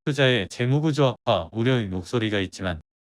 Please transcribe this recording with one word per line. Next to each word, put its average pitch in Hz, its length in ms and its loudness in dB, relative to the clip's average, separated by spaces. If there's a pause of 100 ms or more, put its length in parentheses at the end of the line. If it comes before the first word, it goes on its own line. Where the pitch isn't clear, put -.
투자에 131 460 2
재무구조 139 640 2 (100)
악화 87 260 0
우려의 117 360 0
목소리가 101 540 -2
있지만 90 380 -6 (260)